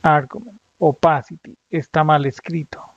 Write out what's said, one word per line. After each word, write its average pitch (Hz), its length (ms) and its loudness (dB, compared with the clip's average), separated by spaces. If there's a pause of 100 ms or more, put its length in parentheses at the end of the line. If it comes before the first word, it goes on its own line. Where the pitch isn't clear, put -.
argument. 156 580 -2 (200)
Opacity. 160 760 -2 (160)
Está 156 340 -2
mal 151 200 2
escrito. 151 580 -8 (140)